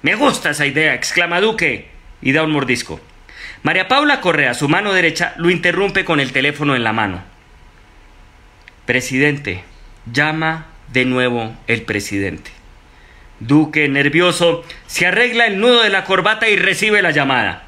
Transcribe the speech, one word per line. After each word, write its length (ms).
"Me 100
gusta 380
esa 160
idea", 260
exclama 480
Duque 460
y 120
da 100
un 80
mordisco. 500
María 240
Paula 340
Correa, 320
su 160
mano 240
derecha, 440
lo 120
interrumpe 560
con 140
el 140
teléfono 420
en 80
la 100
mano. 300
"Presidente, 760
llama 640
de 120
nuevo 460
el 160
presidente". 720
Duque, 500
nervioso, 760
se 220
arregla 400
el 120
nudo 220
de 80
la 140
corbata 440
y 100
recibe 440
la 80
llamada. 580